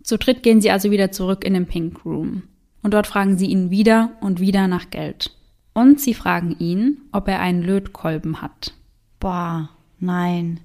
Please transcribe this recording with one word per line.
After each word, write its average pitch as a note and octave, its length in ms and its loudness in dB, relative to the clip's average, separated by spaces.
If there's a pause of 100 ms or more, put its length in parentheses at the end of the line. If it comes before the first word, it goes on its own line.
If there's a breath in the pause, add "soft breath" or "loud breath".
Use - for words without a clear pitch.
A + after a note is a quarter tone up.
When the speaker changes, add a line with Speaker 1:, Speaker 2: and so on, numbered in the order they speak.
Speaker 1:
Zu A3 160 -2
dritt B3+ 240 0
gehen A3+ 180 6
sie G3+ 100 4
also G3+ 200 0
wieder G3 220 2
zurück F#3+ 320 -4
in G3 100 0
den F3+ 120 0
Pink E3+ 380 -6
Room. D#3+ 380 -6 (400)
Und G#3 100 0
dort G#3 140 2
fragen G3 320 0
sie F#3+ 80 0
ihn F#3 240 0
wieder A3 400 4 (100)
und F#3 200 -2
wieder F#3+ 280 2
nach F3+ 220 -4
Geld. - 440 -10 (380)
Und C4+ 280 6
sie A#3 140 -2
fragen F3 440 -2
ihn, G3+ 400 -2 (120)
ob G3 160 -4
er F#3+ 140 -2
einen F3 220 0
Lötkolben E3+ 800 -4
hat. - 320 -14 (440)
Speaker 2:
Boah, E3+ 520 -4 (280)
nein. F3 680 -2